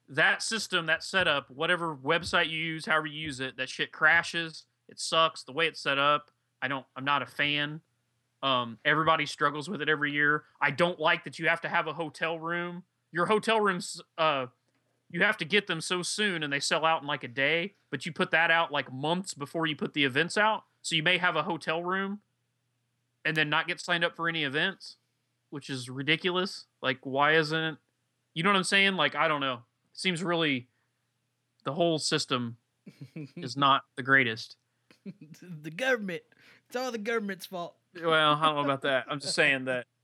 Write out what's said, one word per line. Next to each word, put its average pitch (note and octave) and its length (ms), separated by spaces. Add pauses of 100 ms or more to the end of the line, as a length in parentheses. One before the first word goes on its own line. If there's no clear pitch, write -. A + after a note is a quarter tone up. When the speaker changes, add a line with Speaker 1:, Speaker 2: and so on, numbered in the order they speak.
Speaker 1:
That F3 340
system, F#3 440
that D#3+ 160
setup, E3 480
whatever E3 460
website E3 540
you D#3+ 80
use, D#3+ 280
however D3+ 200
you D3+ 140
use C#3+ 200
it, C3 160
that C3 120
shit - 240
crashes. E3 720 (240)
It - 120
sucks. D#3+ 420
The C3 100
way D#3+ 140
it's D3 140
set C#3 180
up, D3 320 (320)
I C3 60
don't, C3+ 180 (100)
I'm C3 80
not C#3+ 180
a B2 40
fan. D3 540 (600)
Um, B2 420
everybody D3+ 420
struggles D3 420
with D3 140
it D3 60
every D3 240
year. D3 320 (160)
I C#3+ 100
don't F3 300
like E3+ 240
that C#3 160
you D#3 80
have E3 140
to D#3 60
have E3 200
a D3+ 40
hotel E3 460
room. F3 460 (260)
Your E3+ 160
hotel G#3+ 340
rooms, F3+ 400 (160)
uh, D3 300 (640)
you E3+ 120
have G#3 160
to E3+ 60
get G3+ 220
them E3 140
so F3+ 220
soon F#3 400
and C#3+ 100
they C#3 80
sell D#3+ 240
out D#3+ 180
in, C#3+ 60
like, C#3+ 160
a B2 40
day, D3 460 (160)
but C#3 160
you E3+ 60
put F3+ 180
that E3 200
out, E3 200
like, C3+ 220
months D#3 420
before D#3+ 320
you D3+ 80
put - 200
the C#3+ 100
events C#3 340
out. G#3+ 260 (180)
So - 120
you D#3 80
may F3+ 160
have F3 160
a D#3 80
hotel E3 400
room G3 380 (1040)
and D#3 120
then D3+ 140
not D#3 160
get E3+ 140
signed F3 240
up E3 100
for E3 140
any E3 160
events, D#3 520 (540)
which D3 200
is B2+ 200
ridiculous. E3 760 (160)
Like, C3 200
why C#3+ 320
isn't, D#3+ 440 (560)
you D#3+ 80
know G3 80
what G3+ 60
I'm F#3 80
saying? G3 320
Like, D3 200
I D#3 120
don't D3 120
know. C3 200 (340)
Seems F3+ 280
really, E3 460 (960)
the C#3 80
whole E3 260
system B2 600 (380)
Speaker 2:
<laughs> C#3+ 400
Speaker 1:
is C3 200
not C#3 280 (120)
the C#3 60
greatest. B2 580
Speaker 2:
<laughs> - 60 (960)
The D#3+ 80
government. G#3 500 (460)
It's - 100
all B3+ 160
the A#3 60
government's G#3 480
fault. F#3+ 280 (240)
Speaker 1:
Well, D#3 360
I D3+ 100
don't D#3 120
know C#3+ 80
about C#3 180
that. C3+ 260
I'm D3 120
just - 140
saying C#3 300
that. B2+ 220 (180)